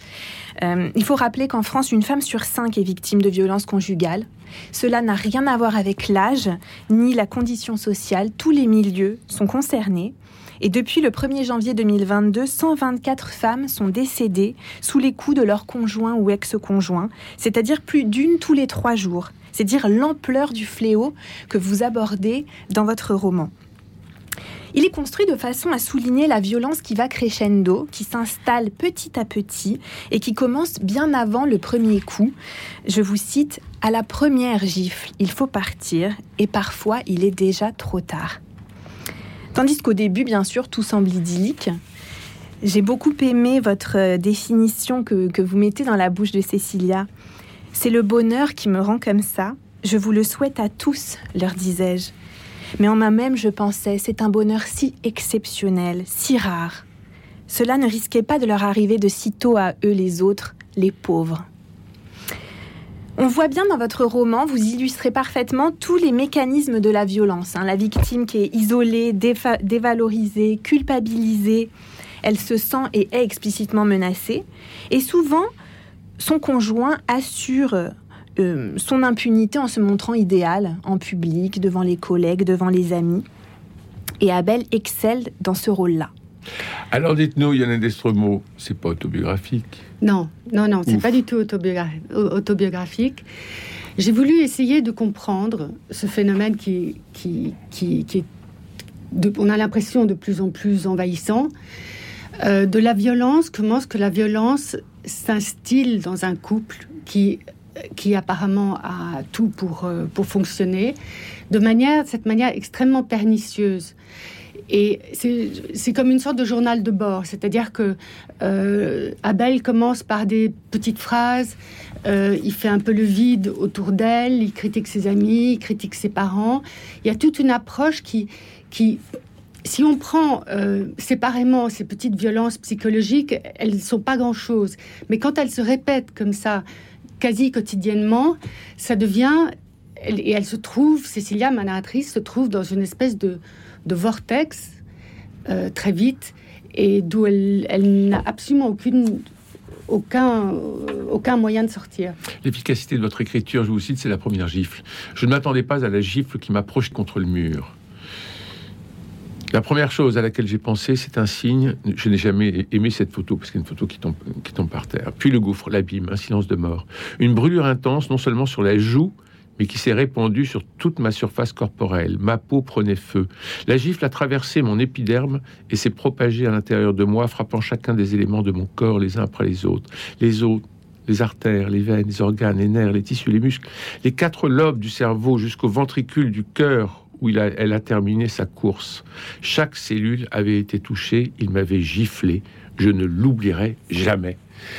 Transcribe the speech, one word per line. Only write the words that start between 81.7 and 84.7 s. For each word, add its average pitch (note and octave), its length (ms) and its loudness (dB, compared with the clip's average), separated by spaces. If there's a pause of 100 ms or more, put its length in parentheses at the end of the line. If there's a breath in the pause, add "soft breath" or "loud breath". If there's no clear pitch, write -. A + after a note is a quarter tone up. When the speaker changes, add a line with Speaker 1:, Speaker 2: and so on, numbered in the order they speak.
Speaker 1:
les F3+ 120 2
collègues, F3 480 0
devant F3+ 240 2
les F3+ 240 2
amis. F3 320 0 (960 loud breath)
Et G3 100 4
Abel G3 440 2